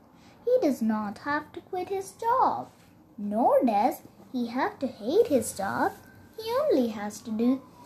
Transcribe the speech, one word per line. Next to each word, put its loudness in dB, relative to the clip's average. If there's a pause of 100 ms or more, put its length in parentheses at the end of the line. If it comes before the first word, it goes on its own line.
(440)
He 4
does 2
not -2
have -4
to -12
quit -6
his -6
job, 0 (480)
nor 2
does 2 (300)
he -4
have -4
to -4
hate 0
his 0
job. -2 (440)
He -6
only 2
has -10
to -10
do 0 (240)